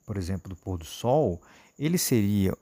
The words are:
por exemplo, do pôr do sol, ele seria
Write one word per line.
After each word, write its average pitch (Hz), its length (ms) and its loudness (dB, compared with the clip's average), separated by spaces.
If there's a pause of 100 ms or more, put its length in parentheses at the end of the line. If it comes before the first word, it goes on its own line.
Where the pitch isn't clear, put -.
por 98 120 -6
exemplo, 92 320 -4
do 92 80 -10
pôr 92 200 -6
do 85 60 -12
sol, 120 580 0 (380)
ele 160 180 0
seria 101 640 2